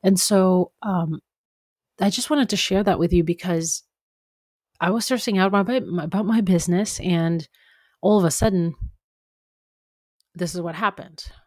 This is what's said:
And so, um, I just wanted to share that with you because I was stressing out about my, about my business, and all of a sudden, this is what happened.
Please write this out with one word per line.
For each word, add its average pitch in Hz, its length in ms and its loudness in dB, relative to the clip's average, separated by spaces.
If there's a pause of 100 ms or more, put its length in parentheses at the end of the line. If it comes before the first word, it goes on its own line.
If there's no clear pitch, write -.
And 190 180 4
so, 185 520 2 (100)
um, 165 400 -2 (800)
I 196 80 4
just - 200 -4
wanted 285 200 2
to 202 80 -2
share 196 260 0
that 190 160 2
with 170 140 2
you 175 100 4
because 165 600 -4 (960)
I 170 80 0
was 214 160 -2
stressing 240 320 -2
out 185 100 4
about 202 380 0
my, 170 180 -4
about 190 220 -2
my 226 160 2
business, 180 580 0
and 165 480 -2 (540)
all 208 180 4
of 180 60 2
a 160 60 2
sudden, 175 420 0 (1600)
this 170 200 -6
is 180 60 -6
what 170 160 -8
happened. 190 480 -6 (240)